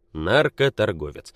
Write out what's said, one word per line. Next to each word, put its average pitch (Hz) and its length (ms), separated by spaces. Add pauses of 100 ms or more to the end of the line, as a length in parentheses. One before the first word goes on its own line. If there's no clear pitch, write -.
(120)
наркоторговец. 98 1200